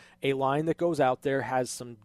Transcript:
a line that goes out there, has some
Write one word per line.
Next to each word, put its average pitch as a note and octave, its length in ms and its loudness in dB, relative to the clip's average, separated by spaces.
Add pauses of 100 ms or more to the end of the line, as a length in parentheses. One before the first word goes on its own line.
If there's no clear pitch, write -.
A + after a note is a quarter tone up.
(220)
a C#3 120 0
line C3+ 320 0
that D#3+ 100 0
goes E3+ 240 -2
out B2+ 220 2
there, C3+ 220 0
has B2+ 260 -2
some A#2+ 360 -12